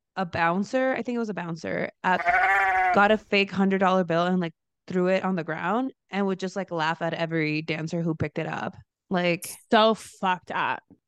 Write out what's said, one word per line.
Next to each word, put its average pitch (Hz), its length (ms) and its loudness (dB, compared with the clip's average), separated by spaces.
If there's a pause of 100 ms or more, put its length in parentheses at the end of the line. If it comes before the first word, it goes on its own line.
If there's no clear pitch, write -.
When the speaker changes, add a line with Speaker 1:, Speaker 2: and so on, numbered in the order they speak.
(180)
Speaker 1:
a 190 80 -2
bouncer, 185 680 0
I 240 80 -4
think 240 140 -4
it 240 40 -2
was 226 100 -4
a 208 40 -4
bouncer, 170 560 -4 (140)
uh, 185 140 2 (760)
got 202 180 6
a 220 60 4
fake 196 340 0
hundred 190 280 2
dollar 185 240 4
bill 170 220 2
and, 185 160 2
like, 165 120 -4 (340)
threw 180 200 0
it 185 160 2
on 190 120 -2
the 165 100 -4
ground 196 460 -2 (200)
and 196 160 -2
would 190 120 -2
just, 185 180 -6
like, 185 140 -8
laugh 160 300 -2
at 165 140 -2
every 160 480 0
dancer 160 380 -4
who 165 140 0
picked 156 220 -4
it 165 100 -4
up." - 280 -8 (340)
Like 175 400 0 (220)
Speaker 2:
So 220 240 6
fucked - 560 -6
up. 151 320 -4 (240)